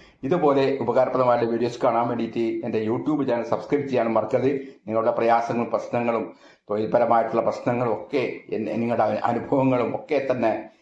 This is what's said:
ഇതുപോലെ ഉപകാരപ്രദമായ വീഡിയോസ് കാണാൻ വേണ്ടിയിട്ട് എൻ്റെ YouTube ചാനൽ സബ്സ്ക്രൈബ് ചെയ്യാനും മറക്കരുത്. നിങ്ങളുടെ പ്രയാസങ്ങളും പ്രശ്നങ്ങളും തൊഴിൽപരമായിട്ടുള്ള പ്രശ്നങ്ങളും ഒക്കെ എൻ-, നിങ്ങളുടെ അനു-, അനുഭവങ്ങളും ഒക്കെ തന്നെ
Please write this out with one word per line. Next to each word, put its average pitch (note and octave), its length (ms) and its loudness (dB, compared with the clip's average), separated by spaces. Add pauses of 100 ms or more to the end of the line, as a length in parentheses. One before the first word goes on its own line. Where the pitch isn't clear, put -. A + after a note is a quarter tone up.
(220)
ഇതുപോലെ C3+ 580 2
ഉപകാരപ്രദമായ A#2+ 640 2
വീഡിയോസ് A#2 360 -2
കാണാൻ B2 260 2
വേണ്ടിയിട്ട് A#2 360 -4 (180)
എൻ്റെ A2 160 -2
YouTube C3 480 -2
ചാനൽ - 180 0
സബ്സ്ക്രൈബ് - 420 -2
ചെയ്യാനും A2+ 280 0
മറക്കരുത്. B2 380 2 (300)
നിങ്ങളുടെ A2+ 280 0
പ്രയാസങ്ങളും A#2 600 2
പ്രശ്നങ്ങളും A#2 540 -2 (440)
തൊഴിൽപരമായിട്ടുള്ള A2+ 760 2
പ്രശ്നങ്ങളും A#2+ 500 -2
ഒക്കെ B2 300 -4 (300)
എൻ-, G#2 200 -4
നിങ്ങളുടെ A#2 320 0
അനു-, G#2+ 180 0
അനുഭവങ്ങളും A#2+ 760 0
ഒക്കെ C#3+ 300 -4
തന്നെ A#2 260 0 (300)